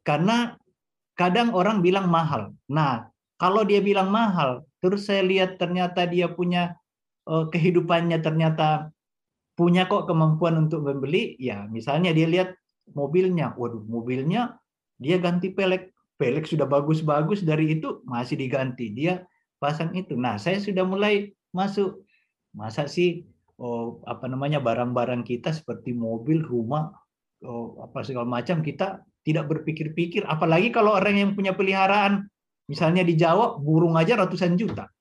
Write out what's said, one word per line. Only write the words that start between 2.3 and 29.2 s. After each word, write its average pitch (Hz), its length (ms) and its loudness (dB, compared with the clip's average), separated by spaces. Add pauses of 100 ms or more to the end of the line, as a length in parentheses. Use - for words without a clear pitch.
Nah, 139 400 0 (320)
kalau 196 240 2
dia 202 160 4
bilang 190 320 2
mahal, 175 560 0 (160)
terus 202 240 0
saya 196 160 2
lihat 185 320 2
ternyata 180 480 -2
dia 175 240 0
punya, 175 480 -2 (480)
eh, 160 240 0
kehidupannya 170 720 2
ternyata 156 720 0 (640)
punya 180 320 4
kok 196 160 0
kemampuan 160 640 2
untuk 156 160 -2
membeli, 139 520 -2
ya 104 320 -6
misalnya 139 440 0
dia 160 160 4
lihat 180 240 0 (400)
mobilnya, 151 640 0
waduh 113 280 -6
mobilnya 131 760 -4 (420)
dia 190 160 0
ganti 175 340 0
pelek. 185 460 -2 (240)
Pelek 143 240 0
sudah 147 240 -2
bagus-bagus, 156 720 0
dari 156 400 0
itu - 240 -8
masih 123 320 -6
diganti. 127 560 -4
Dia 175 320 -4 (320)
pasang 156 400 -4
itu. 185 240 -8
Nah, 117 160 -2
saya 180 240 -2
sudah 190 240 -2
mulai 202 480 0 (160)
masuk. 196 560 -4 (480)
Masa 110 320 -6
sih, 175 400 0 (320)
oh, 117 480 -8
apa 123 240 -10
namanya, 139 320 -2
barang-barang 123 640 0
kita 123 320 -4
seperti 127 400 -8
mobil, 120 480 -2
rumah, 123 480 -2 (480)
oh, 117 400 -12
apa 117 240 -10
segala 120 240 -6
macam, 123 320 -2
kita 175 400 -4 (240)